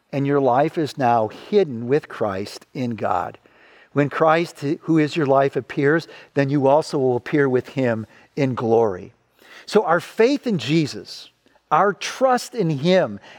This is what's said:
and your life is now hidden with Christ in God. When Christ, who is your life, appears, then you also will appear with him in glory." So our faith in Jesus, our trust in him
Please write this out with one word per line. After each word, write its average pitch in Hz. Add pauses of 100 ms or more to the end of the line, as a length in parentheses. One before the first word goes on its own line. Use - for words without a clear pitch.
(120)
and 139
your 143
life 139
is 156
now 120
hidden 127
with 147
Christ 101
in 123
God. 101 (560)
When 143
Christ, 160 (220)
who 160
is 151
your 165
life, 135
appears, 143 (260)
then 139
you 139
also 151
will 127
appear 139
with 127
him 117 (300)
in 127
glory." 113 (500)
So -
our 165
faith 262
in 208
Jesus, 131 (400)
our 180
trust -
in 202
him 151 (200)